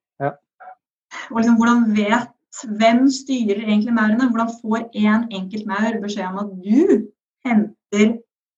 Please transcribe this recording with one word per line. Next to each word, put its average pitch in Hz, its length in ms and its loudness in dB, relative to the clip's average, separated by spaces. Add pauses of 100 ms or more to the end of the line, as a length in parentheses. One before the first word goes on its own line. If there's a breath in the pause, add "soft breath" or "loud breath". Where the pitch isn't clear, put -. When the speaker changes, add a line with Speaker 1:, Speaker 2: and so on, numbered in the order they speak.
(260)
Speaker 1:
Ja. - 80 -4 (960 loud breath)
Speaker 2:
Og 226 140 -6
liksom, 226 180 4
hvordan 233 320 4
vet, 214 400 0 (480)
hvem 233 320 4
styrer 220 480 -4
egentlig 214 320 0
maurene? 226 400 2
Hvordan 226 240 -4
får 220 320 -4 (160)
en 226 240 2
enkelt 196 400 -10
maur 208 320 -2
beskjed 202 320 -8
om 202 140 -6
at 196 40 -12 (140)
du 233 400 4 (400)
henter 220 680 0 (420)